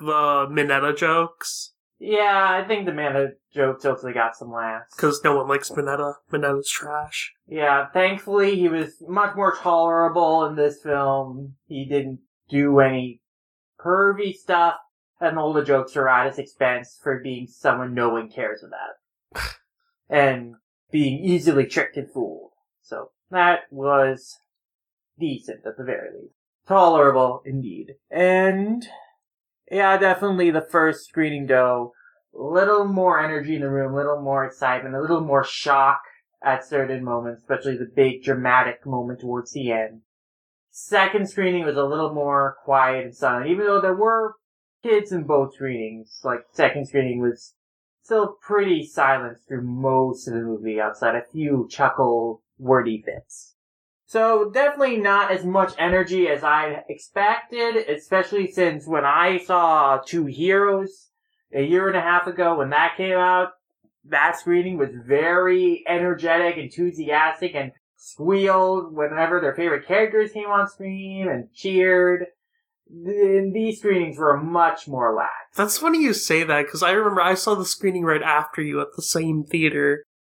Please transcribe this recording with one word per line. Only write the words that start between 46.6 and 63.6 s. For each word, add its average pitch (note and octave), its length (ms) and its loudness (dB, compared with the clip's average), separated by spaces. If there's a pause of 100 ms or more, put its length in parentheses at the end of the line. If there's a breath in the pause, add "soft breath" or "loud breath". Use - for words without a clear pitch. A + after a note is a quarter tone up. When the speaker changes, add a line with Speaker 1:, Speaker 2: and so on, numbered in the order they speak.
Speaker 2:
screening B2+ 340 0
was A#2+ 340 -4 (480)
still G#3+ 400 -2
pretty F#3+ 420 0
silent C3 540 -2 (100)
through B2+ 140 -8
most C3 640 -2
of A#2 60 -8
the A#2 60 -2
movie, A2 380 -6
outside G#2+ 360 -2
a - 180 -6
few C#3+ 380 -2
chuckle-worthy A#2+ 1400 0
bits. - 480 -14 (500)
So, A3 460 2
definitely C4+ 480 2
not G3 320 2
as F3+ 160 -2
much F#3+ 320 2
energy F3 500 2
as D3 160 0
I D3+ 460 0
expected, A3+ 840 -2
especially F#3 760 -2
since D#3 340 0
when D3+ 200 0
I F3 320 2
saw D#3 640 2
Two E3 220 -4
Heroes F#3+ 840 0 (460)
a C#3 80 0
year F3+ 260 2
and F#3 80 0
a E3+ 60 0
half F3 240 2
ago E3+ 320 0
when C3+ 120 -2
that D#3+ 280 0
came F#3+ 180 -2
out, F3+ 360 2 (520)